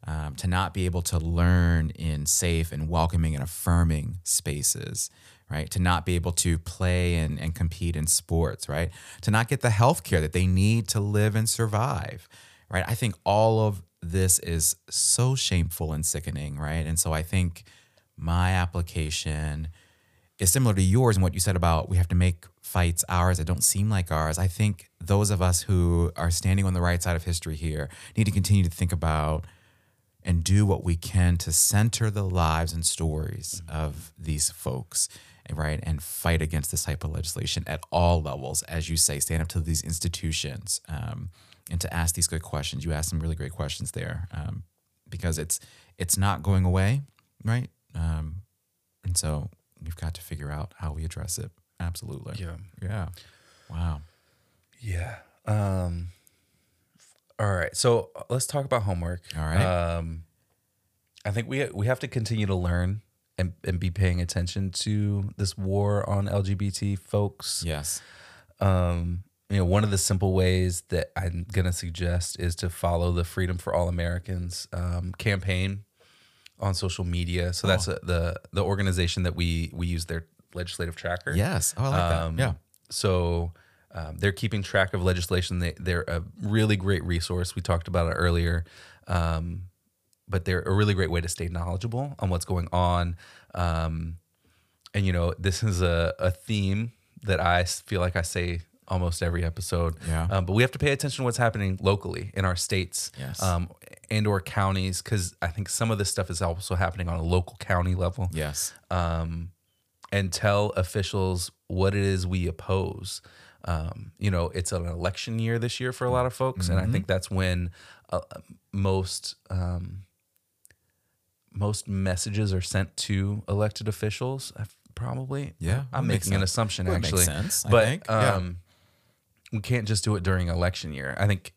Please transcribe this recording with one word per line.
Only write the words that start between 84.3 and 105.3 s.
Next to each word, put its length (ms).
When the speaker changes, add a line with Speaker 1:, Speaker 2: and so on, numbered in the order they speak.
Speaker 2:
keeping 320
track 320
of 80
legislation. 560
They, 200
they're 280
a 160
really 340
great 280
resource. 520
We 60
talked 260
about 240
it 40
earlier. 500
Um, 560
but 180
they're 160
a 120
really 220
great 160
way 100
to 60
stay 200
knowledgeable 720
on 120
what's 160
going 260
on. 460
Um, 640
and, 120
you 80
know, 240
this 240
is 200
a, 360
a 140
theme 640
that 160
I 220
s-, 200
feel 200
like 140
I 80
say 380
almost 340
every 220
episode. 520
Speaker 1:
Yeah. 240
Speaker 2:
Um, 140
but 80
we 100
have 80
to 80
pay 120
attention 260
to 60
what's 140
happening 440
locally 520
in 120
our 100
states, 640
Speaker 1:
Yes. 240
Speaker 2:
um, 260
and 160
or 160
counties, 600
'cause 400